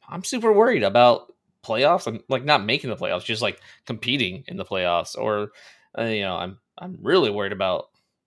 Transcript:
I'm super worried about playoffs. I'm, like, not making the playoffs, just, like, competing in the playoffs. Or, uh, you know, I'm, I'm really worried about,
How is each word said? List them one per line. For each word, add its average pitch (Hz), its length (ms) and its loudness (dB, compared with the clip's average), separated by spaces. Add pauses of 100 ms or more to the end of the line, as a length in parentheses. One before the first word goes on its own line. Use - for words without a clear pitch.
I'm - 180 -10
super 233 260 0
worried 208 320 4
about 120 500 4 (320)
playoffs. 135 400 2
I'm, 113 220 -4
like, 127 160 -2
not 139 220 2
making 127 240 -2
the 104 80 -4
playoffs, 92 260 -4
just, 110 180 -4
like, 101 200 -4 (240)
competing 113 640 -4
in 92 100 -12
the 95 80 -8
playoffs. 87 520 -2
Or, 104 360 -2 (440)
uh, 113 60 -2
you 110 180 -2
know, 92 140 -4
I'm, 90 240 -8 (180)
I'm 180 240 -14
really 131 300 2
worried 101 220 -4
about, 92 320 -2 (420)